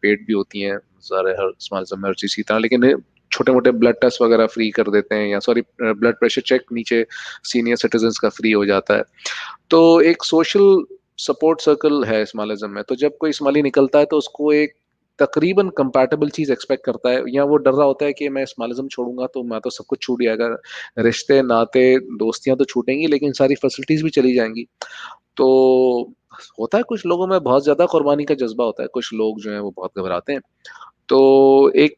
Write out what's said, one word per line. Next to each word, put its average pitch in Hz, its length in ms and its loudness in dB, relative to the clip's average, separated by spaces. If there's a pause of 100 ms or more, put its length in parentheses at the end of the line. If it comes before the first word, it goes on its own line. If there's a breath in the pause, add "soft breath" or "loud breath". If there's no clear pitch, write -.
paid 104 260 0
भी 107 60 -2
होती 101 280 -4
हैं, 98 160 -6 (240)
ज़ाहिर 95 260 -4
है 95 60 -2
हर, 95 160 -4
इस्तेमाल 95 440 -10
में 98 160 -8
हर 92 60 -4
चीज़ - 200 -8
की 107 60 -8
तरह, 107 160 -2
लेकिन 123 460 0 (280)
छोटे-मोटे 127 400 2
blood 117 300 2
test 120 200 0
वगैरह 113 240 2
free 110 240 -4
कर 107 140 -2
देते 101 320 0
हैं 104 120 -2
या 101 120 -2
सॉरी, 117 220 -2
अ, - 40 -6 (160)
ब्लड 110 320 0
pressure 120 280 -2
चेक 127 200 0 (120)
नीचे 117 340 -2 (360 loud breath)
senior 120 340 -2
citizens 113 420 0
का 107 100 0
free 110 220 -2
हो 101 140 2
जाता 101 280 0
है। 107 100 0 (680 loud breath)
तो 165 320 6
एक 165 220 2
social 190 640 4 (360)
support 156 400 -2
circle 147 420 2
है 107 180 0
Shamanism 107 480 -8
में, 101 140 -10
तो 131 120 -6
जब 147 220 -2
कोई 156 120 -2
इस्माइली 143 320 0
निकलता 139 380 2
है 147 60 4
तो 151 120 -2
उसको 147 360 -2
एक 151 200 0 (460)
तकरीबन 185 500 0
compatible 135 600 0
चीज़ 143 220 -4
expect - 340 -4
करता 123 240 -4
है, 127 180 -2
या 135 160 -2
वो 147 140 2
डर 135 140 2
रहा 143 140 2
होता 135 200 0
है 143 80 -2
कि 143 160 -6
मैं 135 140 -6
Shamanism 123 440 -10
छोड़ूंगा 127 400 -8
तो 127 160 -8
मैं 113 160 -6
तो 123 100 -6
सब - 160 -16
कुछ - 160 -6
छूट 123 220 -4
जाएगा, 113 340 -2 (420 loud breath)
रिश्ते, 117 420 2
नाते, 127 580 4
दोस्तियाँ 120 580 -4
तो 135 80 2
छूटेंगी 131 420 -4
लेकिन 147 240 0
सारी 139 240 0
facilities 143 460 -2
भी 160 80 -2
चली 127 260 2
जाएंगी। 113 320 -4 (720 loud breath)
तो 131 760 2 (460 loud breath)
होता 113 180 -2
है 240 60 0
कुछ 220 220 -8
लोगों 175 220 -2
में 185 160 -2
बहुत 131 200 2
ज़्यादा 147 220 2
कुर्बानी 147 400 0
का 147 100 0
जज्बा 120 280 -4
होता 113 200 -6
है, - 100 -10
कुछ 120 200 -8
लोग 110 280 -4
जो 107 100 -10
हैं 104 80 -8
वो 101 120 -8
बहुत 92 280 -12
घबराते 92 340 -6
हैं। 135 80 -8 (680 loud breath)
तो 135 640 6
एक 147 220 4